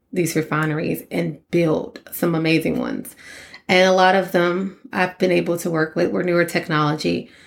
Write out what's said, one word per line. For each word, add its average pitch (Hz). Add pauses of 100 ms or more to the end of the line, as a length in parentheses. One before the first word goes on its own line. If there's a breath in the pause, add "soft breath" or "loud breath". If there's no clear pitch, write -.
(120)
these 170
refineries 156
and 170 (100)
build - (120)
some 175
amazing 160
ones. - (560 loud breath)
And 185
a 185
lot 185
of 180
them 180 (120)
I've 190
been 185
able 170
to 175
work 160
with 170
were 190
newer 175
technology. 165 (160 loud breath)